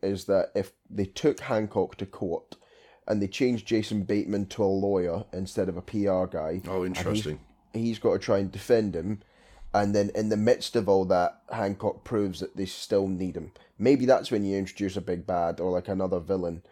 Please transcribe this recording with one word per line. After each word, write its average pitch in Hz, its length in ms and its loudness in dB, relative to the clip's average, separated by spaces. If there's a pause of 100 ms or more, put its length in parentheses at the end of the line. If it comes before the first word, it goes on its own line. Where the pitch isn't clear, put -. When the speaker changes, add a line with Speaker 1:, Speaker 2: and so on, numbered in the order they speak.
Speaker 1:
is 98 220 -2
that 98 280 2
if 98 200 -2 (160)
they 98 160 -2
took - 340 0
Hancock 107 560 -2
to 98 100 -6
court - 520 -8 (500)
and 104 140 0
they 98 80 0
changed 123 360 0
Jason 107 380 0
Bateman 101 440 0
to 107 180 0
a - 0 -
lawyer 95 640 0
instead 95 380 -4
of 85 80 -4
a 87 40 -10
P 101 260 -2
R 92 200 2
guy. 82 400 -4
Speaker 2:
Oh, 92 160 -2
Speaker 1:
And 92 140 -2
he's 90 80 -4
Speaker 2:
interesting. 101 340 -2 (320)
Speaker 1:
he's 113 280 -2
got 110 140 2
to 98 60 2
try 101 200 2
and 98 120 -2
defend 104 460 2
him. 101 240 -4 (520)
And 101 200 4
then 101 220 2
in 107 140 0
the 107 80 2
midst 117 380 2
of 101 140 2
all 95 160 6
that, 90 360 2 (100)
Hancock 101 520 -2
proves 101 360 -2
that - 160 -8
they 98 100 -4
still 98 420 0
need 90 300 -2
him. 80 140 -10 (260)
Maybe 127 280 4
that's 127 260 4
when 104 120 2
you 98 140 0
introduce 98 380 -2
a 95 60 -4
big 87 260 -6
bad 85 320 0
or, 90 120 0
like, 90 180 0
another 92 300 0
villain. 87 520 -4